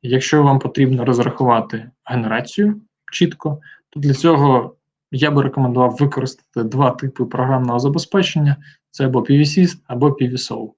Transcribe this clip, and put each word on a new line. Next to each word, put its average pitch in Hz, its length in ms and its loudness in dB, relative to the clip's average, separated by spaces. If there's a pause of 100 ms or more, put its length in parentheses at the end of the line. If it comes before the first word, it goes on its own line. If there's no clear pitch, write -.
Якщо 135 420 2
вам 135 160 4
потрібно 127 460 0
розрахувати 120 840 0 (120)
генерацію 123 760 -2 (300)
чітко, 151 500 -4 (280)
то 151 100 -12
для 143 140 0
цього 139 640 2 (360)
я 143 200 0
би 139 120 2
рекомендував 127 520 0
використати 127 680 -4
два 127 280 0
типи 131 340 -6
програмного 127 540 -2
забезпечення. 147 760 0 (360)
Це 139 140 -2
або 127 140 0
P 127 120 -2
V 143 100 6
sys, 175 460 2
або 131 220 0
P 131 220 -2
V - 20 -6
sol. 113 440 -10